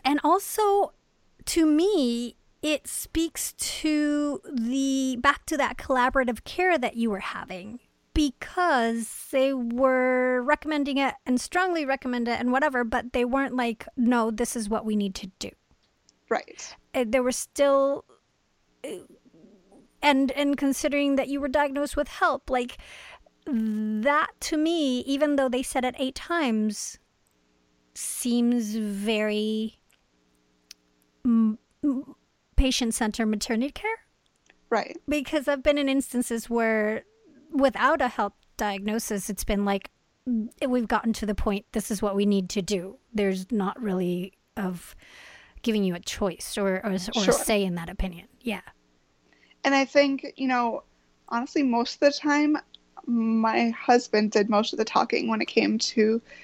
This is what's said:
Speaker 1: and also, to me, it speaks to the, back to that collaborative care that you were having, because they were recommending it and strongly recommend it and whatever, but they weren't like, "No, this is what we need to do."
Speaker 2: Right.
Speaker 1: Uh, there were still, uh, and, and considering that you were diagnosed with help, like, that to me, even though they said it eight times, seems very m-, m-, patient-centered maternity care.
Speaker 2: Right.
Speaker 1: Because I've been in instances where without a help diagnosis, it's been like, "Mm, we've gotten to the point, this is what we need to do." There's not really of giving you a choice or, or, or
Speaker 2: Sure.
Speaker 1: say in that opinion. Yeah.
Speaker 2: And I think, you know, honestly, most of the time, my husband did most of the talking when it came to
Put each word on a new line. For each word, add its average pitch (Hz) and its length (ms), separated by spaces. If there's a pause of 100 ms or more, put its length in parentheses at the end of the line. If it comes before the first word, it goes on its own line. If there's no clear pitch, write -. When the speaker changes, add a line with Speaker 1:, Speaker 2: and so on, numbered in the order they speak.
Speaker 1:
and 285 180
also, 403 720 (540)
to 330 180
me, 294 720 (240)
it 302 260
speaks - 680
to 294 880
the, 262 720
back 277 280
to 320 100
that 262 220
collaborative 247 680
care 359 320
that 240 180
you 233 160
were 196 100
having, 196 600 (380)
because 254 1120
they 269 240
were 254 880
recommending 285 560
it 269 160 (100)
and 247 160
strongly 359 460
recommend 247 400
it 233 140
and 240 100
whatever, 262 320
but 233 300
they 247 120
weren't 262 300
like, 233 320 (100)
"No, 233 360
this 240 240
is 214 120
what 214 160
we 214 120
need 202 200
to 190 120 (100)
do." - 120 (800)
Speaker 2:
Right. - 460 (200)
Speaker 1:
Uh, 254 120
there 254 160
were 247 80 (160)
still, 277 580 (800)
uh, - 40 (1120)
and, 269 300
and 285 260
considering 277 580
that 240 120
you 277 120
were 285 80
diagnosed 285 480
with 294 120
help, 294 420
like, 247 280 (680)
that 220 840 (100)
to - 160
me, 302 440
even 277 360
though 262 120
they 247 140
said 254 220
it 254 140
eight 262 180
times, 220 840 (960)
seems 240 800
very 214 1040 (1500)
m-, 226 340 (260)
m-, 277 300 (420)
patient-centered 226 680
maternity 220 460
care. 453 280 (720)
Speaker 2:
Right. - 260 (120)
Speaker 1:
Because 294 400
I've 277 140
been 294 160
in 277 100
instances 247 600
where 220 540 (460)
without 277 520
a 247 60
help 202 260 (240)
diagnosis, 208 720
it's - 140
been 202 200
like, 202 260 (380)
"Mm, 226 200 (200)
we've 247 200
gotten 226 260
to - 120
the 208 80
point, 202 380
this - 180
is 202 120
what 202 120
we 202 120
need 196 240
to 208 100
do." 190 380 (160)
There's 190 360
not 202 320
really 180 520 (240)
of 185 360 (680)
giving 214 220
you 180 100
a 175 60
choice - 580
or, 190 260
or, 202 80
or 185 60
Speaker 2:
Sure. 220 340
Speaker 1:
say 214 320
in 180 120
that 165 120
opinion. 180 400 (140)
Yeah. 202 180 (1040)
Speaker 2:
And 277 100
I 269 120
think, 285 500
you 269 100
know, 240 380 (460)
honestly, 262 320
most 233 320
of - 60
the 285 120
time, 294 460 (480)
my 226 640
husband 220 640
did 208 180
most 220 220
of - 60
the 220 60
talking - 440
when 220 120
it - 80
came 214 300
to 220 420 (240)